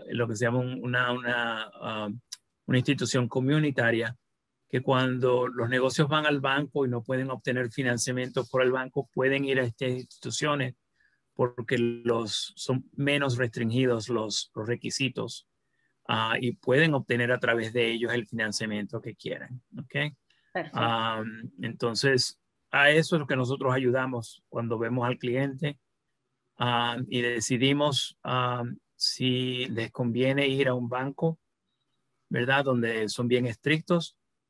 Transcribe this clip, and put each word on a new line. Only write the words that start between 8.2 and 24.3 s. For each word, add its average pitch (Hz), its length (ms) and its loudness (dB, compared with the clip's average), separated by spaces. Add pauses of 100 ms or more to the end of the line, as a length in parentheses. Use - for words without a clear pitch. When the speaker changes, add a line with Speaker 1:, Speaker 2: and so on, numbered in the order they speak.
Speaker 1:
por 127 160 0
el 127 100 4
banco, 127 420 -4
pueden 139 320 2
ir 135 140 2
a 131 40 2
estas 127 280 -2
instituciones 127 840 -4 (580)
porque 123 440 -2
los, 117 800 0
son 127 260 -2 (100)
menos 143 440 0
restringidos 120 720 0
los, 110 440 -2
los 107 140 -8
requisitos, 120 800 -4 (600)
ah, 113 340 0
y 123 120 -2
pueden 147 420 4
obtener 120 360 0
a 123 80 0
través 117 320 0
de 117 200 2
ellos 113 200 0
el 120 140 -2
financiamiento 107 720 -4
que 107 160 -12
quieran, - 460 -10 (160)
¿ok? 147 360 -4 (380)
Speaker 2:
Perfecto. 160 280 -8
Speaker 1:
Ah, 113 440 0 (380)
entonces, 127 800 0 (320)
a 139 180 6
eso 156 260 4
es 160 40 4
lo 143 80 -4
que 143 80 0
nosotros 131 380 0
ayudamos 127 760 -2